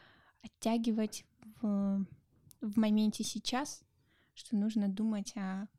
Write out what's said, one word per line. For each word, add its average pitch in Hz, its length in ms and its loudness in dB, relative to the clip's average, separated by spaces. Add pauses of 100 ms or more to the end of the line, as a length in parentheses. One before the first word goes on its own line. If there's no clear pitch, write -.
(420)
оттягивать 226 840 0 (360)
в, 196 440 2 (560)
в 208 160 -4
моменте 214 460 4
сейчас, - 600 -4 (500)
что - 220 -6
нужно 208 320 2
думать 208 480 -2
о 190 320 -6 (120)